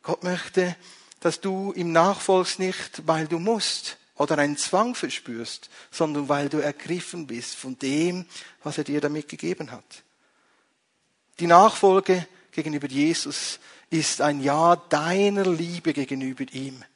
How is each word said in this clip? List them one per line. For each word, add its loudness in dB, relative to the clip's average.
Gott -6
möchte, -2
dass 0
du -4
ihm -4
nachfolgst, 2
nicht -6
weil 0
du -2
musst -4
oder 0
einen 2
Zwang 0
verspürst, -10
sondern -2
weil 0
du -2
ergriffen -6
bist -10
von -12
dem, -2
was -6
er -4
dir -2
damit -4
gegeben -8
hat. -20
Die 0
Nachfolge 6
gegenüber -4
Jesus -2
ist 0
ein 2
Ja 4
deiner 0
Liebe -2
gegenüber -6
ihm. -10